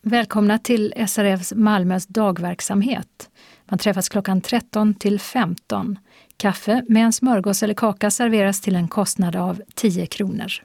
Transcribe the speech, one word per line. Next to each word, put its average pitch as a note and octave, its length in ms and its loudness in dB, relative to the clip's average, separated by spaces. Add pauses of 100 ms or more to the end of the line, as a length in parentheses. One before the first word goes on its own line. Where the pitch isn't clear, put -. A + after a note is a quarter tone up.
Välkomna G#3+ 580 2
till A3 360 0
S A3 240 -2
R G3+ 60 2
F:s F#3+ 300 0
Malmös F#3+ 520 2
dagverksamhet. G3+ 1200 -2 (400)
Man F#3 100 0
träffas F#3+ 300 0
klockan F#3+ 320 0
tretton G#3+ 520 0
till G3+ 260 0
femton. F#3+ 800 -4 (380)
Kaffe G#3 500 0
med A3+ 180 4
en A3+ 80 4
smörgås G#3 500 0
eller G#3+ 100 0
kaka G#3 380 0
serveras G#3+ 500 0
till F#3+ 140 0
en F3 120 0
kostnad F#3 480 0
av F#3 260 -2 (120)
tio F3+ 320 0
kronor. - 460 -6 (140)